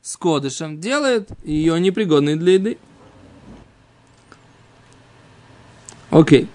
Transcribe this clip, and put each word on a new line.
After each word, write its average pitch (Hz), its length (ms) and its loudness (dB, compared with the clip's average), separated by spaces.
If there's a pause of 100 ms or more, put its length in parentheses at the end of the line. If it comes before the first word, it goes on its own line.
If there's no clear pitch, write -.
с - 160 -16
кодышем 151 640 -4
делает 247 480 -2 (160)
её 160 320 -2
непригодной 170 600 0
для 180 180 2
еды. 190 240 0 (3250)
Окей. 147 440 4